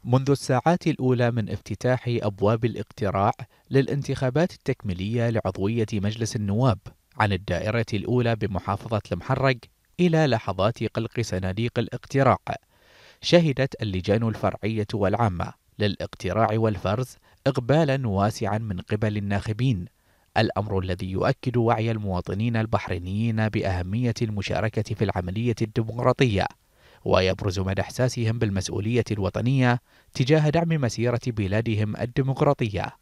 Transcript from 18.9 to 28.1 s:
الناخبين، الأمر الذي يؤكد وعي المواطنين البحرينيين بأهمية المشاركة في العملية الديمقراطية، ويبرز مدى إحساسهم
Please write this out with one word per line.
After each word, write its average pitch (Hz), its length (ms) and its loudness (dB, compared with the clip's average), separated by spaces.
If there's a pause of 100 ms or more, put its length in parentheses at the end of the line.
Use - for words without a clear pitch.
الناخبين، 101 680 0 (520)
الأمر 104 420 0
الذي 92 320 -4
يؤكد 123 460 -2
وعي 113 340 2
المواطنين 107 680 -2
البحرينيين 110 920 -2
بأهمية 101 720 -2
المشاركة 107 720 -2
في 113 100 0
العملية 98 580 -2
الديمقراطية، 113 840 0 (580)
ويبرز 92 540 2
مدى 95 220 -2
إحساسهم 120 580 -2